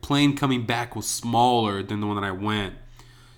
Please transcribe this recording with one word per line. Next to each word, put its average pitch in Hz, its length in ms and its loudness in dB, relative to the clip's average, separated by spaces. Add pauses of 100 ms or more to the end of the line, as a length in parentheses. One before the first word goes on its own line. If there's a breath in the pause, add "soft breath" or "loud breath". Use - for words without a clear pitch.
plane 143 340 2
coming 131 300 0
back 117 300 -4
was 107 120 -6
smaller 117 760 2
than 104 180 -4
the 104 60 -2
one 104 80 -2
that 101 100 -2
I 98 60 -2
went. 101 420 -2 (640 soft breath)